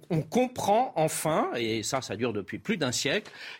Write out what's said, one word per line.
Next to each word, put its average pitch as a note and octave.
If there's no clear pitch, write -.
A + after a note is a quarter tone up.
on D#3+
comprend A#3+
enfin, D#3+
et A2+
ça, C3
ça G#2
dure A#2
depuis G2+
plus A3
d'un C3+
siècle, D#3+